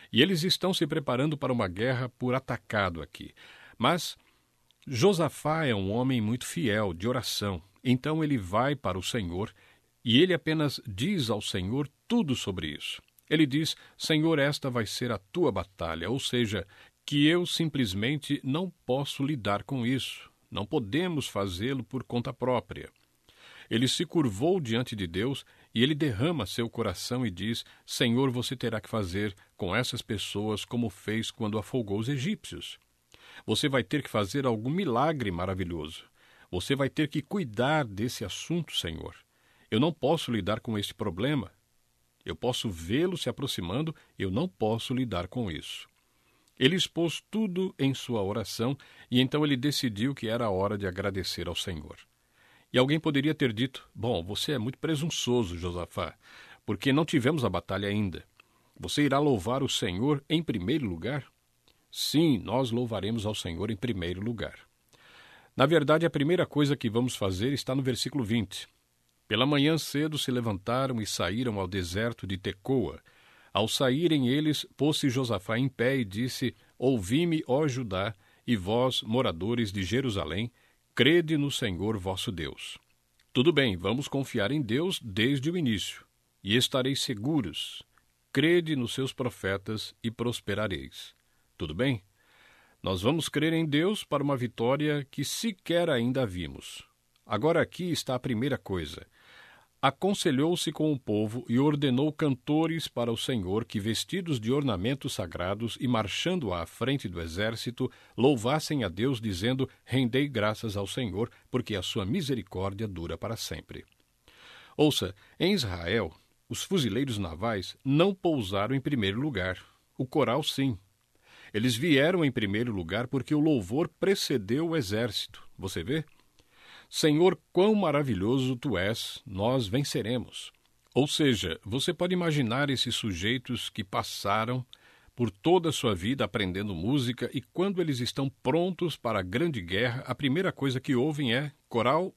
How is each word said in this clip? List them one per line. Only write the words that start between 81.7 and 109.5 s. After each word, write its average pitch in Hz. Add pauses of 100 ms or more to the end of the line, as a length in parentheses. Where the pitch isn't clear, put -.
vosso 95
Deus.'" - (540)
Tudo 143
bem, 131
vamos 104
confiar 123
em 147
Deus 143
desde 120
o 180
início. 117 (380)
"E 98
estareis 131
seguros. 113 (500)
Crede 160
nos 120
seus 135
profetas 101
e 113
prosperareis." 101 (460)
Tudo 78
bem? 120 (760)
Nós 92
vamos 147
crer 156
em 165
Deus 160
para 143
uma 143
vitória 135
que 143
sequer 175
ainda 127
vimos. 90 (440)
Agora 143
aqui 170
está 135
a 123
primeira 127
coisa. 82 (760)
Aconselhou-se 170
com 156
o 135
povo 107
e 117
ordenou 147
cantores 156
para 117
o 117
Senhor 110
que, -
vestidos 143
de 110
ornamentos 131
sagrados 98
e 135
marchando 120
à 85
frente 127
do 87
exército, 110 (260)
louvassem 131
a 95
Deus, 107
dizendo: 113 (160)